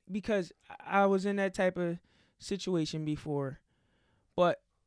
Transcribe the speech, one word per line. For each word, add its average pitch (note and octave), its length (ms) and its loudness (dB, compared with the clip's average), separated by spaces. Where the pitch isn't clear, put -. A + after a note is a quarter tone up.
because G3 420 -2
I, - 320 0
I G3 40 6
was G3 200 2
in G3+ 100 0
that G3 160 0
type F#3 240 0
of F3 220 -2
situation E3 680 -2
before. D3 540 -4
But F3 260 4